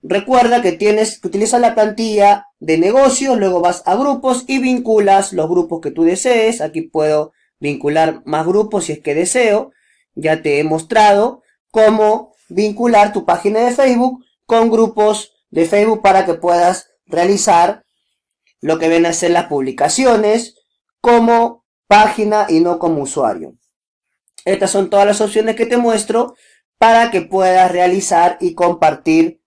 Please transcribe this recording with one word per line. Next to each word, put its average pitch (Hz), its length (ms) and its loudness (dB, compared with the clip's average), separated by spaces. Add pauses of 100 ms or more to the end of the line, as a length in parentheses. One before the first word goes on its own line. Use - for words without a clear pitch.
Recuerda 240 600 0
que 185 100 0
tienes 208 480 -2
que - 80 -10
utilizar 208 320 0
la 240 140 2
plantilla 208 720 0 (120)
de 160 200 -2
negocios, 262 600 2
luego 185 220 0
vas 175 260 -2
a 180 100 0
grupos 262 500 -2
y 269 120 -4
vinculas 220 760 0
los 160 160 -4
grupos 170 320 -2
que 156 100 -8
tú 165 140 -2
desees. 226 560 0
Aquí 156 220 -6
puedo 151 500 -2 (260)
vincular 151 680 -2
más 156 220 -4
grupos 208 380 -2
si - 80 -8
es 147 80 -10
que 147 140 -6
deseo. 214 580 -2 (420)
Ya 160 280 -4
te 143 160 -2
he 151 60 -2
mostrado 208 760 0 (280)
cómo 220 640 2 (140)
vincular 208 640 0
tu 185 120 -6
página 202 360 -2
de 240 120 0
Facebook 254 520 0 (220)
con 226 240 2
grupos 214 640 0 (180)
de 165 160 0
Facebook 214 360 0
para 190 220 4
que 175 100 -4
puedas 175 560 -2 (160)
realizar 190 800 0 (760)
lo 160 180 -2
que 165 100 -2
ven 165 180 2
a 170 60 -2
ser 170 200 -2
las 170 140 0
publicaciones 208 1080 -2 (440)
como 233 640 2 (240)
página 214 600 2
y 160 120 2
no 170 180 0
como 165 240 -2
usuario. 101 540 -4 (880)
Estas 190 260 -2
son 196 180 -2
todas 202 180 2
las 208 140 -2
opciones 220 360 -2
que 233 100 -2
te 240 100 -2
muestro 233 580 -2 (440)
para 226 320 2
que 185 120 -4
puedas 185 500 2
realizar 180 680 0
y 175 140 -4
compartir 165 920 0